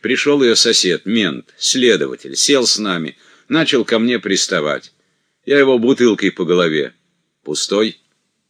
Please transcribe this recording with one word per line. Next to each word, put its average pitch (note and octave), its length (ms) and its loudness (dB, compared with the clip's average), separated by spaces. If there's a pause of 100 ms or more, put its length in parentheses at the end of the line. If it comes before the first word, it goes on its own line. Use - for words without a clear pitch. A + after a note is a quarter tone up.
Пришёл C#3 400 0
её A2+ 140 4
сосед, F#2 500 0
мент, F#2+ 500 -4
следователь, D2 800 -2
сел C3+ 300 0
с G2+ 120 0
нами, F2 380 -6 (320)
начал C#3 360 0
ко A2+ 140 0
мне A#2 200 0
приставать. E2+ 760 -4 (540)
Я C#3+ 120 2
его C3+ 200 4
бутылкой A2+ 540 2
по F#2 120 -6
голове». D#2+ 480 0 (520)
«Пустой?» G2 560 -4 (480)